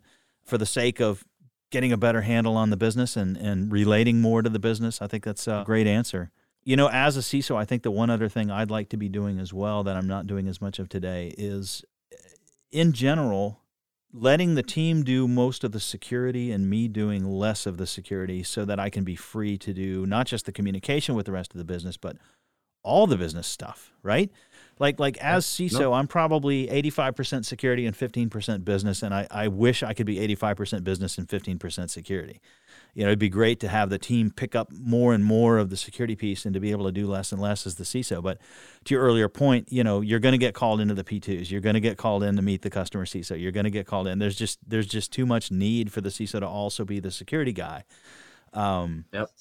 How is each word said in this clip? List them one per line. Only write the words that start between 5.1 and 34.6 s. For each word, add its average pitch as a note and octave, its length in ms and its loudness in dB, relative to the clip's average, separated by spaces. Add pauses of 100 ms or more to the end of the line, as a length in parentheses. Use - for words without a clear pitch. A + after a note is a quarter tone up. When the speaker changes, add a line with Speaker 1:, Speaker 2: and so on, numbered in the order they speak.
Speaker 1:
that's - 240 -6
a G#2 180 -2
great A2 220 4
answer. G2+ 440 0 (320)
You C3 140 2
know, C#3 120 6
as C3+ 280 2
a C3 40 -2
ciso, C#3 340 -2
I G#2 100 0
think B2 180 -2
the A2+ 80 0
one A2+ 180 2
other A2 200 2
thing G#2+ 220 -2
I'd G#2 200 -2
like G#2+ 180 -4
to A2+ 80 -6
be G#2 120 -2
doing G2+ 300 -2
as F#2 140 -8
well G#2 300 -2
that F#2+ 140 -2
I'm F#2+ 100 -2
not F#2+ 200 -4
doing G2 200 -2
as F#2 140 -6
much G2 180 -6
of F#2 100 -8
today F2+ 480 -6
is, G2+ 460 -8 (880)
in D#3+ 220 4
general, A#2 680 2 (520)
letting D3+ 420 4
the C3 80 2
team D#3+ 400 2
do B2+ 240 2
most B2 360 2
of A2+ 80 -2
the G#2+ 80 -6
security B2 720 -4
and G2 180 0
me A2+ 180 2
doing G#2 380 -2
less G2+ 400 -2
of F#2 120 -4
the F#2 100 -6
security F#2 560 -6
so G#2 220 -4
that G2+ 140 -2
I G2+ 100 -2
can G2 140 -4
be F2+ 120 -4
free G#2 420 -6
to G2 160 -8
do F#2+ 320 -4
not G#2+ 220 0
just - 180 -6
the G2+ 60 -8
communication G#2 640 -2
with G#2 100 -4
the G2+ 60 -8
rest F#2 220 -8
of - 40 -12
the E2+ 80 -10
business, F2 320 -8
but D#2+ 180 -12 (680)
all D#3 240 6
the C3+ 100 2
business E2+ 300 -6
stuff, - 440 -12 (100)
right? C#3+ 300 2 (480)
Like, C#3+ 200 2
like, C#3 180 0
as E3 420 0
Speaker 2:
Yep. F3+ 120 -2
Speaker 1:
ciso, A#2+ 80 0
Speaker 2:
Nope. C3 160 4
Speaker 1:
I'm C#3 120 2
probably C#3+ 600 0
eighty-five C#3+ 460 0
percent B2+ 320 -4
security B2 400 0
and G#2+ 100 -4
fifteen A#2+ 320 -2
percent G#2 340 -4
business, G2 380 0
and G#2 120 -4
I, G2 180 -2
I G#2 160 -2
wish A2+ 360 4
I A2+ 100 -6
could A2 120 -2
be G#2 140 -2
eighty-five G#2 360 0
percent G2 280 -6
business F#2 340 -2
and F2 100 -8
fifteen F#2+ 300 -4
percent F2 320 -8
security. E2+ 500 -8 (540)
You G#2+ 100 -4
know, G2+ 60 4
it'd G#2 100 4
be G#2+ 80 4
great A2 340 2
to G#2+ 60 -4
have G2+ 220 2
the G2 80 0
team A2+ 340 2
pick - 240 -8
up A2+ 160 -2